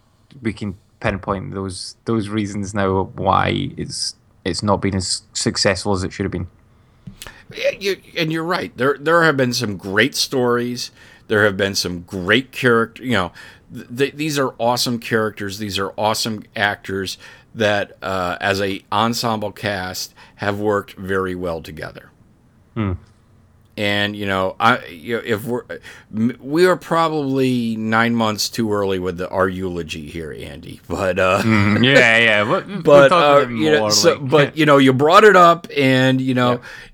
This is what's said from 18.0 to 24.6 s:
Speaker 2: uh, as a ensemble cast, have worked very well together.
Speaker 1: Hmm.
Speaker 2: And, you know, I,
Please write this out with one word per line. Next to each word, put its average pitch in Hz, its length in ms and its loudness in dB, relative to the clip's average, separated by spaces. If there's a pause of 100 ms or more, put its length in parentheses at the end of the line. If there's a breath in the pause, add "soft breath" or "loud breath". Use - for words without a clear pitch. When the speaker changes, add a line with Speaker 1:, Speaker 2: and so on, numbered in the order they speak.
Speaker 2:
uh, 90 380 -4
as 98 220 -2
a 98 300 -6
ensemble 110 600 -2
cast, 92 600 -8 (220 loud breath)
have 101 240 -4
worked 101 340 -2
very 95 420 -4
well 85 260 -6
together. - 500 -16 (640)
Speaker 1:
Hmm. 101 180 -2 (840)
Speaker 2:
And, 104 380 -2
you 104 100 -6
know, 95 340 -2
I, 117 280 2